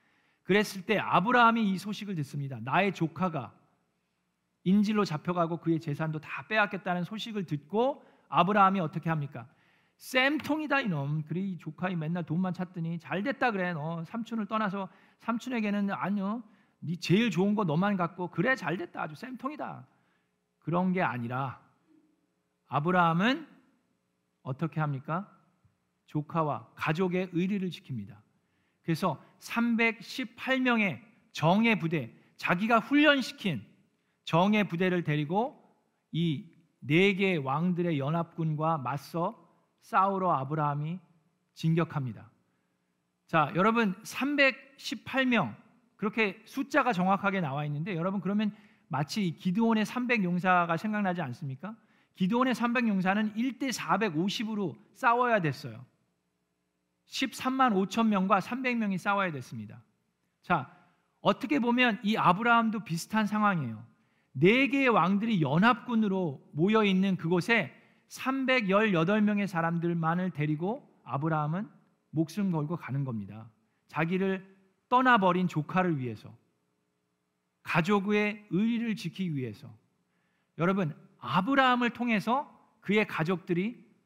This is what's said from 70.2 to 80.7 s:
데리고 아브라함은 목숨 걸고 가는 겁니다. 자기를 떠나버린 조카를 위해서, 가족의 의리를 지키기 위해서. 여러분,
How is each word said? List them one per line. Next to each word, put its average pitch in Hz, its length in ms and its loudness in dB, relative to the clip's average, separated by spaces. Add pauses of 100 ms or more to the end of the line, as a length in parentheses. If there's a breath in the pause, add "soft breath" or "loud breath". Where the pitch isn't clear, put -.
데리고 151 560 -4 (160)
아브라함은 156 680 -2 (420)
목숨 175 400 -2
걸고 156 260 -2
가는 139 260 -6
겁니다. 110 460 -10 (380)
자기를 185 720 -2 (320)
떠나버린 196 580 4
조카를 160 520 0
위해서, 113 340 -10 (1300)
가족의 208 840 0
의리를 226 460 0
지키기 170 400 -6
위해서. 113 360 -8 (880)
여러분, 175 360 0 (260)